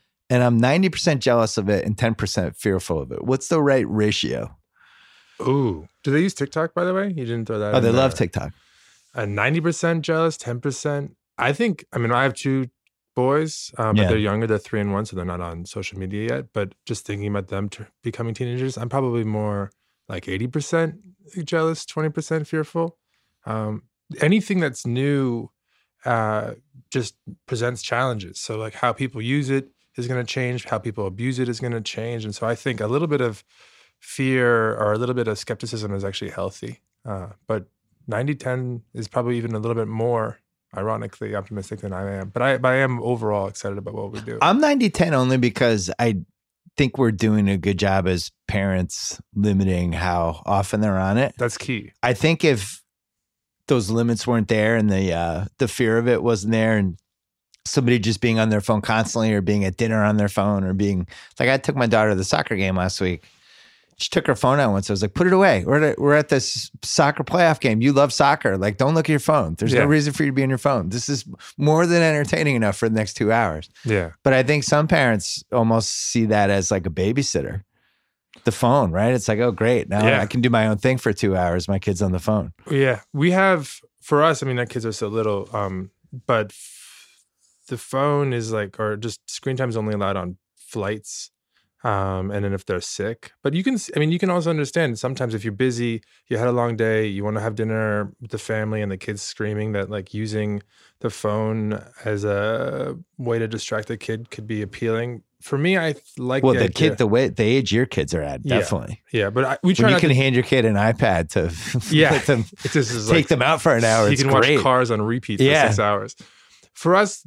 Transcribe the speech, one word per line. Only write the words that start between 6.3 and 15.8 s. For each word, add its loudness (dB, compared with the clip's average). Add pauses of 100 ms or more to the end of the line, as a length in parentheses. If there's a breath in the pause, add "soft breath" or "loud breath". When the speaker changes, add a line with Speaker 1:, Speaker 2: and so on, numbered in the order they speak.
Speaker 2:
TikTok, -4
by -2
the 0
way? -2
You -6
didn't -4
throw -4
that -2
Speaker 1:
Oh, 6
Speaker 2:
in 2
Speaker 1:
they 4
love 4
Speaker 2:
there. 0
Speaker 1:
TikTok. -6 (640 soft breath)
Speaker 2:
Uh, -6
ninety 0
percent -2
jealous, 0
ten -8
percent. -6 (220)
I 0
think, -2
I -4
mean, 0
I 2
have 0
two -2 (460)
boys, -2
um, 0
but 4
Speaker 1:
Yeah. 4
Speaker 2:
they're 4
younger. 0
They're 0
three -4
and -2
one, -2
so -12
they're -6
not -6
on -8
social -12